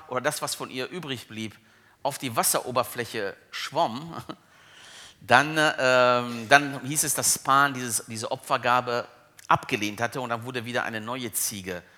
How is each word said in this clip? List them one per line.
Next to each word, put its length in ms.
oder 120
das, 220
was 120
von 160
ihr 180
übrig 400
blieb, 280
auf 160
die 180
Wasseroberfläche 1000
schwamm, 720
<laughs> 480
dann, 360
ähm, 920
dann 360
hieß 200
es, 100
dass 240
Pan 360
dieses, 320
diese 240
Opfergabe 760
abgelehnt 540
hatte 200
und 100
dann 140
wurde 200
wieder 200
eine 160
neue 320
Ziege, 500